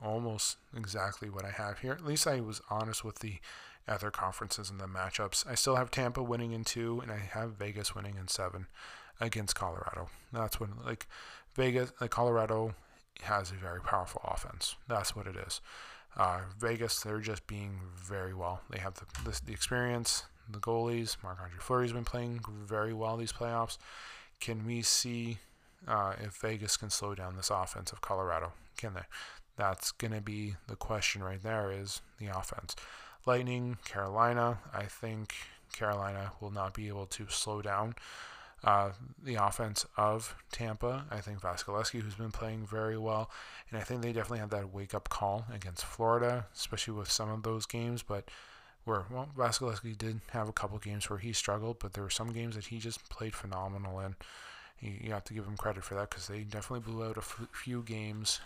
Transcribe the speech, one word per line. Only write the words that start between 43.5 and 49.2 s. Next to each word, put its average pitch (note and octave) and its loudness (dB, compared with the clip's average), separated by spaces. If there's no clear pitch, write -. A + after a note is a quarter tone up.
and A2 -2
I G2+ -2
think B2 -2
they A#2 2
definitely A2+ 0
had G#2 -2
that G2 0
wake-up G2+ -2
call G#2 2
against F#2 -6
Florida, A#2 6
especially - -2
with G#2 -2
some G#2+ 4
of A2 -2
those A2 0
games, A#2 -2
but G2+ -4
where, G2+ 2
well, C3 -4